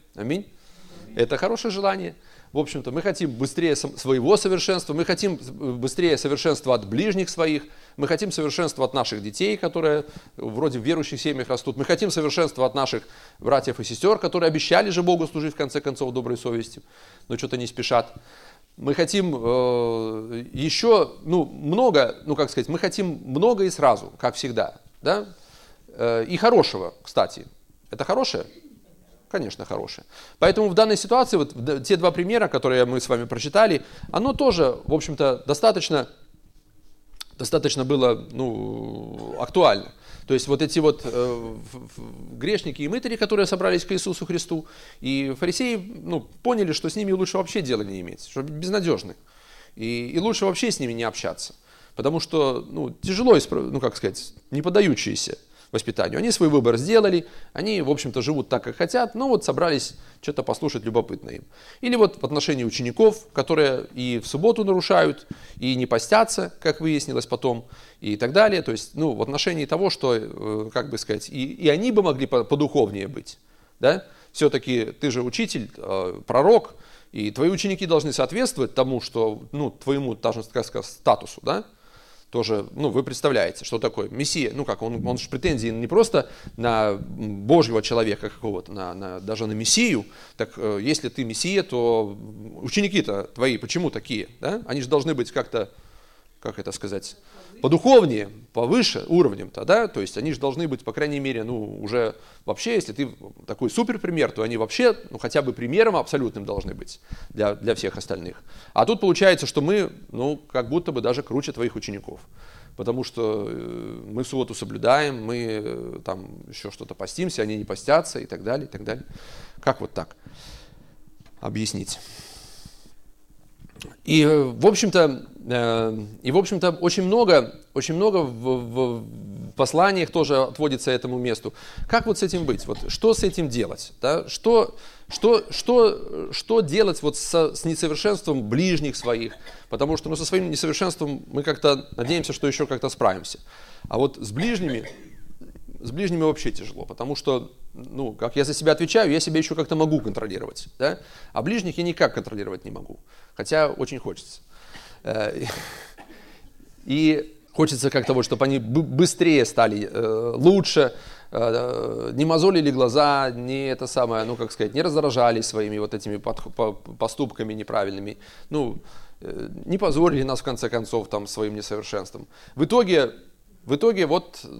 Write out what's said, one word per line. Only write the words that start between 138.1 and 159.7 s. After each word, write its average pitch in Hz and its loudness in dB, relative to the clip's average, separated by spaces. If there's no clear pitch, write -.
ближних 151 2
своих? 117 -2
Потому 143 0
что, - -6
ну, 156 -2
со 156 -6
своим 185 0
несовершенством 156 -2
мы 143 -4
как-то 143 2
надеемся, 143 -2
что - 0
ещё 139 0
как-то 131 -2
справимся. 92 0
А 110 -2
вот 135 2
с 104 -10
ближними, 165 -2
с 117 -10
ближними 170 -2
вообще 151 2
тяжело, 98 -8
потому 135 -6
что, 131 -2
ну, 123 -8
как 117 -4
я 139 4
за 147 -4
себя 156 4
отвечаю, 170 4
я 156 4
себя 160 0
ещё 156 -2
как-то 160 -2
могу 156 4
контролировать, 107 -8
да? 156 0
А 110 -2
ближних 180 -2
я 170 -2
никак 165 2
контролировать 101 -8
не 101 -12
могу, - -14
хотя 156 2
очень 131 -6
хочется. - -12
Э, 107 -4
<laughs> - -20
и 151 2
хочется 139 2
как-то 131 2
вот, 123 4
чтобы 135 2
они 139 2
бы-, 123 2
быстрее 156 4
стали, 107 2